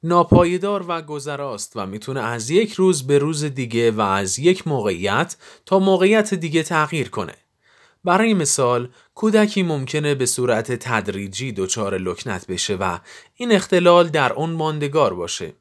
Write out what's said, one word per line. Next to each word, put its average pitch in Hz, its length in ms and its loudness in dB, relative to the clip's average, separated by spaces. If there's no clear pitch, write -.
ناپایدار 175 840 4
و 165 140 -4
گذراست 143 720 -8
و 101 100 -4
می‌تونه 110 340 -8
از 117 300 -4
یک 208 220 2
روز 180 340 0
به 143 120 4
روز 151 260 -2
دیگه 120 460 0
و 110 100 -2
از 98 380 0
یک 175 300 2
موقعیت 107 680 -2
تا 190 120 0
موقعیت 196 560 2
دیگه 165 280 -2
تغییر 151 460 -2
کنه. 98 260 -8
برای 208 300 4
مثال، 127 540 0
کودکی 214 480 2
ممکنه 147 520 -2
به 131 120 0
صورت 120 460 0
تدریجی 104 800 -4
دچار 98 460 -4
لکنت 90 480 -6
بشه 92 340 -4
و 90 180 -2
این 240 180 -2
اختلال 175 560 4
در 147 240 0
اون 160 180 -4
ماندگار 151 640 0
باشه 85 460 -8